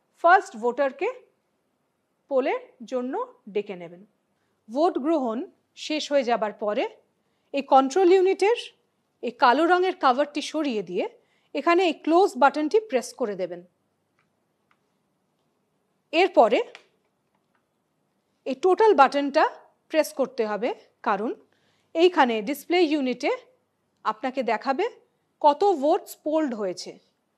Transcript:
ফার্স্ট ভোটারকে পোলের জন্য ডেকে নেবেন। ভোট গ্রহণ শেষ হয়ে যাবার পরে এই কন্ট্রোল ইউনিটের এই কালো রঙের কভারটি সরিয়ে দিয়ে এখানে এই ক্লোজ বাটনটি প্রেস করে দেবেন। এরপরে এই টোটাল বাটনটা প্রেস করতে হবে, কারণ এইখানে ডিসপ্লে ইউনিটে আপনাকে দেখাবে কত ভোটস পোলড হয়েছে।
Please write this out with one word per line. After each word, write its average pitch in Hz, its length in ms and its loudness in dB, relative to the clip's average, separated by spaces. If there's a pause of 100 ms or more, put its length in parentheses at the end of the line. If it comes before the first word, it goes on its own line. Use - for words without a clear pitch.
(220)
ফার্স্ট 370 320 4 (100)
ভোটারকে 269 460 -2 (1200)
পোলের 285 320 -2 (300)
জন্য 254 220 -6 (400)
ডেকে 202 280 -6
নেবেন। 175 200 -18 (760)
ভোট 339 200 0 (100)
গ্রহণ 254 340 -2 (480)
শেষ 302 240 -4
হয়ে 269 180 0
যাবার 214 240 -2 (100)
পরে 214 200 -2 (760)
এই 277 60 -2 (100)
কন্ট্রোল 269 420 4
ইউনিটের 381 440 2 (680)
এই 233 60 -8 (100)
কালো 262 280 4
রঙের 359 320 0
কভারটি 285 380 0 (100)
সরিয়ে 269 380 -4
দিয়ে 202 160 -4 (540)
এখানে 349 300 2
এই 285 60 -2 (100)
ক্লোজ 339 240 4 (120)
বাটনটি 294 360 2 (120)
প্রেস 240 180 -4 (120)
করে 208 220 -6
দেবেন। 175 200 -8 (2500)
এরপরে 320 380 4 (1900)
এই 262 60 -6 (100)
টোটাল 403 260 4 (100)
বাটনটা 285 420 2 (460)
প্রেস 302 200 0 (100)
করতে 247 320 -4
হবে, 208 180 -4 (380)
কারণ 220 240 -2 (720)
এইখানে 302 320 2 (140)
ডিসপ্লে 320 300 -2 (120)
ইউনিটে 269 400 -2 (800)
আপনাকে 262 300 -6 (100)
দেখাবে 262 340 -2 (600)
কত 285 160 2 (220)
ভোটস 320 280 0 (140)
পোলড 311 260 -2 (100)
হয়েছে। 180 300 -8 (460)